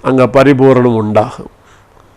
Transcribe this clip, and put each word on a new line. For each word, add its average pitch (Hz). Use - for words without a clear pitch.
அங்க 131
பரிபூரணம் 131
உண்டாகும். 107